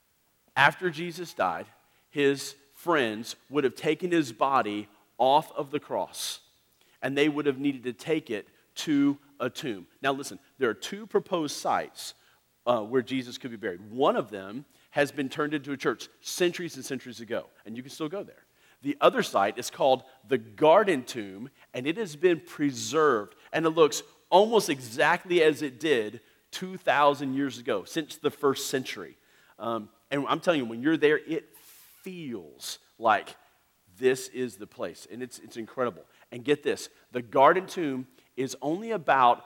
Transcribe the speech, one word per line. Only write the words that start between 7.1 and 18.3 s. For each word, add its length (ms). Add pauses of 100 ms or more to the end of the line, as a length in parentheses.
they 120
would 180
have 120
needed 260
to 80
take 380
it 180 (260)
to 440 (200)
a 120
tomb. 360 (160)
Now 100
listen, 260 (200)
there 120
are 40
two 320
proposed 500
sites, 580 (520)
uh, 140
where 220
Jesus 360
could 120
be 60
buried. 340
One 260
of 140
them 340 (260)
has 220
been 160
turned 260
into 180
a 40
church 320 (120)
centuries 560
and 80
centuries 360
ago, 260 (180)
and 120
you 60
can 100
still 160
go 140
there. 220 (380)